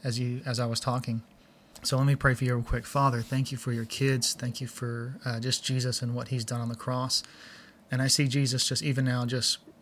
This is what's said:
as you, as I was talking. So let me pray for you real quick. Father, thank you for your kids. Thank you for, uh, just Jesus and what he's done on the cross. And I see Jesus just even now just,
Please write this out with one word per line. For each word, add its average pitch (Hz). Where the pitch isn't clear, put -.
as 120
you, 123
as 120
I 123
was 117
talking. 123
So -
let 131
me 143
pray 135
for 131
you 123
real 117
quick. 120
Father, 135
thank 131
you 131
for 123
your 113
kids. 131
Thank 123
you 131
for, 120
uh, 120
just 123
Jesus 127
and 120
what 123
he's 123
done 120
on 117
the 117
cross. 127
And 131
I 135
see 147
Jesus 131
just 123
even 135
now 123
just, 120